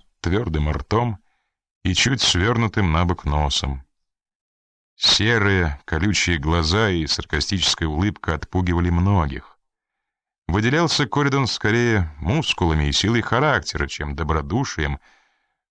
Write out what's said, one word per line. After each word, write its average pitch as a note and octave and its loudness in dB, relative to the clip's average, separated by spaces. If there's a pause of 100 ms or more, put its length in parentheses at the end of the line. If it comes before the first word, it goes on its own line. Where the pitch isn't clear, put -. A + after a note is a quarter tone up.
(220)
твердым E2 0
ртом G#2+ -2 (640)
и F#2 0
чуть B2 0
свернутым G#2 2
набок E2+ 2
носом. D2 -2 (1120)
Серые, G2 0
колючие F2 0
глаза E2+ 2
и E2 0
саркастическая - -2
улыбка E2 -2
отпугивали F2 0
многих. E2+ 0 (920)
Выделялся C3 2
Коридон C#3 0
скорее G#2+ 0
мускулами D#2 0
и - 0
силой A2 2
характера, A2+ 0
чем D2 -8
добродушием, D2+ -4 (720)